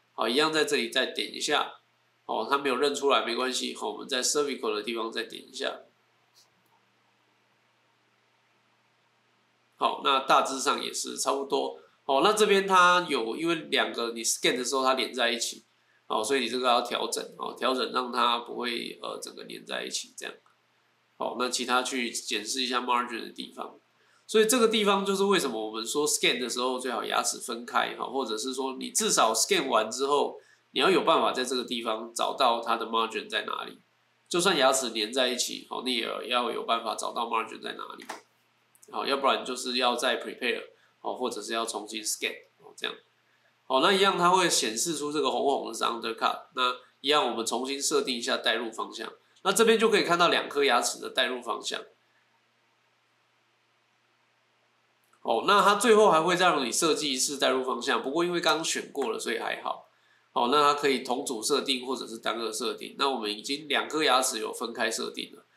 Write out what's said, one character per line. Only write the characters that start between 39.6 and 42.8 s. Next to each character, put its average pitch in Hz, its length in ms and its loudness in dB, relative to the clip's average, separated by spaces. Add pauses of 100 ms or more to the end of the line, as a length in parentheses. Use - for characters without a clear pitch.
要 123 180 2
再 120 260 0
prepare， 117 420 -4 (360)
哦， 104 160 -6
或 120 140 -2
者 107 120 -8
是 110 120 -8
要 113 120 -2
重 107 220 -8
新 110 160 -10
scan， - 320 -4 (220)
哦， - 180 -20
这 - 100 -10